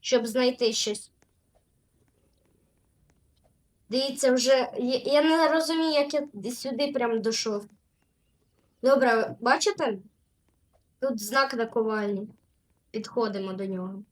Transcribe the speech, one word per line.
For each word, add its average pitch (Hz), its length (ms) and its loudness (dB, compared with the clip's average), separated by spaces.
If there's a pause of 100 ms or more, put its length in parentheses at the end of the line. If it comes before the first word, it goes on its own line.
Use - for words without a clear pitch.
щоб 233 260 0
знайти 247 460 0
щось. - 380 -4 (2750)
Дивіться, 262 440 2
вже, 254 460 4
я, 247 180 0
я 285 260 2
не 320 260 4
розумію, 320 440 0
як 285 220 0
я 247 380 -4
сюди 269 400 -4
прям 233 300 0
дійшов. 214 460 -4 (1120)
Добре, 247 580 4
бачите? 254 580 0 (1000)
Тут 247 200 -2
знак 262 340 0
наковальні. 214 720 -2 (640)
Підходимо 208 600 -4
до 190 140 -6
нього. 190 440 -8